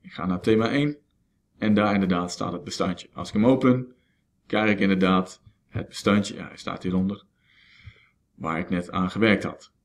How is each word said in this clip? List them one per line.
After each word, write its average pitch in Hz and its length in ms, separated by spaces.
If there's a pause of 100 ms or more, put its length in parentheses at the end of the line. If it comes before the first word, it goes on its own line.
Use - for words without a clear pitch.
Ik - 100
ga - 140
naar 92 160
thema 113 280
één. 147 280 (600)
En 107 160
daar 104 200
inderdaad 90 380
staat 92 200
het 87 120
bestandje. 92 500
Als - 140
ik - 60
hem 107 120
open, 127 500 (500)
krijg 107 260
ik 95 80
inderdaad 92 640 (240)
het - 200
bestandje. - 480
Ja, - 120
hij - 100
staat - 260
hieronder. 92 400 (1120)
Waar 80 240
ik 90 100
net 87 220
aan 92 200
gewerkt 101 320
had. - 300 (120)